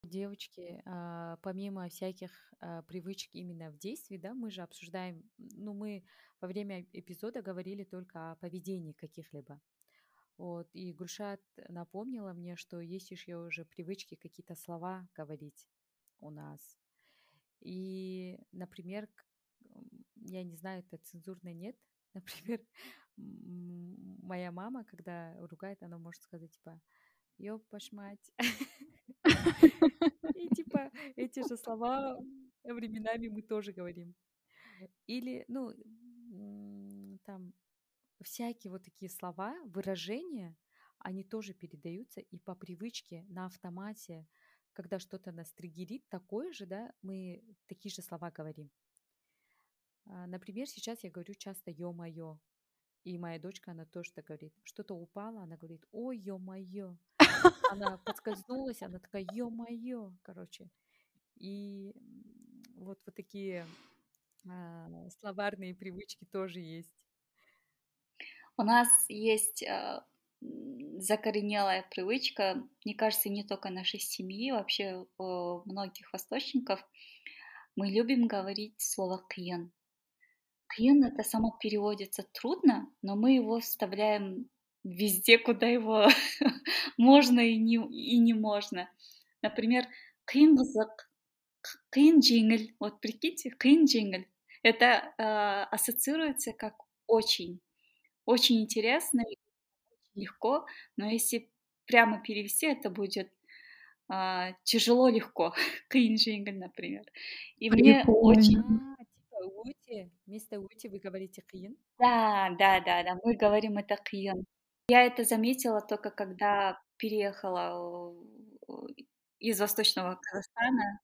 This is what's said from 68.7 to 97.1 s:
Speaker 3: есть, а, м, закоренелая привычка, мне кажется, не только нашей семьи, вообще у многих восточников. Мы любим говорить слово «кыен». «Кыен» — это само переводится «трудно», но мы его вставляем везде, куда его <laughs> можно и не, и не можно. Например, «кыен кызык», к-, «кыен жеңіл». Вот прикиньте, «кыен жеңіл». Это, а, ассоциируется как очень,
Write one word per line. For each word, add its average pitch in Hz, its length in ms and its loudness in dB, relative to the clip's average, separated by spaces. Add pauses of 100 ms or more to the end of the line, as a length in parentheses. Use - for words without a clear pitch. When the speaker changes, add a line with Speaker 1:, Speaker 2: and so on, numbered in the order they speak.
Speaker 3:
есть, 214 560 -2
а, - 420 -8 (360)
м, 139 580 -14
закоренелая 208 920 -2
привычка, 196 720 -4 (220)
мне 214 100 -6
кажется, 214 340 -2
не 202 160 -6
только 202 260 -8
нашей 185 300 -6
семьи, 196 500 -8
вообще 196 540 -4 (140)
у 180 480 -6
многих 190 460 -12
восточников. 220 680 -4 (960)
Мы 196 140 -4
любим 233 380 2
говорить 202 520 -6
слово 185 380 -4 (100)
«кыен». 175 440 -8 (960)
«Кыен» — 269 360 6
это - 200 -4
само 220 360 -2
переводится 208 720 -4
«трудно», 254 560 2 (140)
но 196 140 -4
мы 247 200 6
его 226 240 2
вставляем 202 880 -2 (360)
везде, 190 540 6
куда 233 300 2
его 220 380 4
<laughs> - 580 4 (340)
можно 247 420 10
и 226 180 4
не, 226 180 4
и - 420 0
не 233 160 8
можно. 208 560 -2 (520)
Например, 240 440 2 (400)
«кыен 294 300 10
кызык», 220 540 2 (520)
к-, - 160 -14 (120)
«кыен 294 320 10
жеңіл». 220 480 6 (100)
Вот 208 220 -6
прикиньте, - 480 -4
«кыен 294 360 8
жеңіл». 202 380 2 (400)
Это, 233 540 6
а, 208 540 0
ассоциируется 269 800 -2
как 220 220 -8 (340)
очень, 196 520 2 (680)